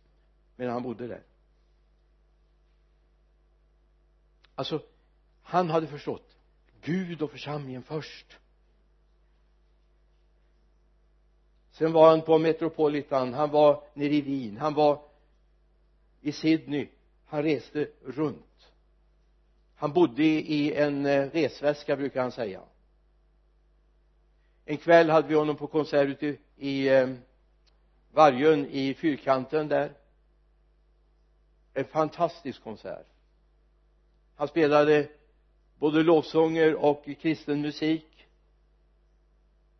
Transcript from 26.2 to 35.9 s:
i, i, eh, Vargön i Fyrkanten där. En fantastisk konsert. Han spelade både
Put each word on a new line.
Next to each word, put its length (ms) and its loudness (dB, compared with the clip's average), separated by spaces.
i, 120 -6
i, 320 -4
eh, 200 4
Vargön 560 4
i 280 -4
Fyrkanten 760 -2
där. 240 -2
En 100 -6
fantastisk 800 -6
konsert. 440 -14
Han 120 -4
spelade 600 2
både 240 2